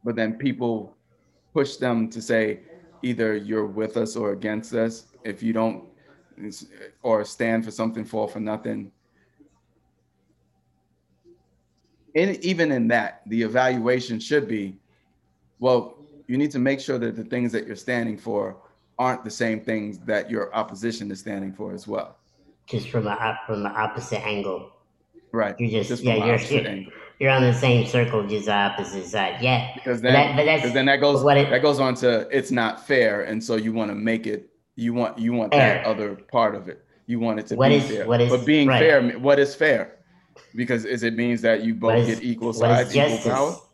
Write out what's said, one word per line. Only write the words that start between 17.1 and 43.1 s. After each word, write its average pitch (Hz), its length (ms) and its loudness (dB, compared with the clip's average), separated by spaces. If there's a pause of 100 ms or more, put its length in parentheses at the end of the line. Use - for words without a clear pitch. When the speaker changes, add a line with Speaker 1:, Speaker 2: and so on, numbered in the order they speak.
Speaker 1:
the 113 80 -10
things 120 280 -4
that 107 160 -4
you're 107 80 -10
standing 113 420 -4
for 101 400 -6 (400)
aren't 127 260 -2
the 110 80 -8
same 110 280 -2
things 107 400 -6
that 107 300 -4
your 110 260 -4
opposition 107 560 -6
is 95 80 -12
standing 98 340 -10
for 101 200 -12
as 95 140 -14
well. 104 300 -8 (500)
Speaker 2:
Just 107 220 -6
from 110 180 -2
a, 107 380 -4
from 101 180 -6
the 101 60 -2
opposite 107 560 -4
angle. 101 460 -6 (600)
Speaker 1:
Right. 104 280 -2
Speaker 2:
You're 120 120 0
just, 107 180 -2
Speaker 1:
Just 123 140 -4
Speaker 2:
yeah, 123 100 2
Speaker 1:
from 110 80 2
the 104 60 0
Speaker 2:
you're, 120 80 4
Speaker 1:
opposite - 180 -2 (100)
Speaker 2:
you're, - 40 -4
Speaker 1:
angle. 98 260 -10 (260)
Speaker 2:
you're 135 120 2
on 131 120 4
the 123 100 6
same 120 320 4
circle, 113 420 0
just 101 180 -2
the 107 80 0
opposite 98 520 -2
side. 95 360 -4
Yeah. 123 340 0
Speaker 1:
Because 120 260 -4
Speaker 2:
But 127 100 2
Speaker 1:
then, - 20 6
Speaker 2:
that, 143 240 4
but 147 80 4
that's, 151 180 2
Speaker 1:
'cause 120 100 0
then 135 140 2
that 139 140 4
goes, 143 180 4
Speaker 2:
but 131 60 2
what 143 120 8
it 139 120 4
Speaker 1:
that 123 120 2
goes 143 180 4
on 131 160 2
to, 120 400 2
it's 131 160 0
not 117 360 -2
fair, 110 360 4
and 110 200 -4
so 117 120 -2
you 110 180 -2
wanna 107 220 -2
make 113 320 -2
it 107 220 -6 (320)
you 117 140 -2
want, 117 260 -2
you 117 140 0
want 113 180 0
Speaker 2:
Fair. 117 300 4
Speaker 1:
that - 40 -8
other 104 300 -2
part 110 400 0
of 92 140 -12
it. - 160 -16 (220)
You 120 120 -4
want 110 200 -2
it 110 80 -10
to 113 100 -4
Speaker 2:
What 135 140 6
Speaker 1:
be 143 80 6
Speaker 2:
is, 131 100 -2
Speaker 1:
fair. 107 160 -4
Speaker 2:
what 120 160 4
is, 120 140 4
Speaker 1:
But 123 100 0
being 147 240 6
Speaker 2:
right. 127 80 4
Speaker 1:
fair, 143 260 6 (160)
what 139 200 4
is 143 160 2
fair? 139 420 0 (580)
Because 120 300 -2
is 117 180 -2
it 113 120 0
means 117 260 0
that 113 220 2
you 113 200 0
Speaker 2:
What 113 140 4
Speaker 1:
both - 20 6
Speaker 2:
is, 117 80 4
Speaker 1:
get 113 160 -2
equal 117 300 -4
Speaker 2:
what 117 180 2
is 120 80 6
Speaker 1:
size, 117 140 -2
equal 139 240 2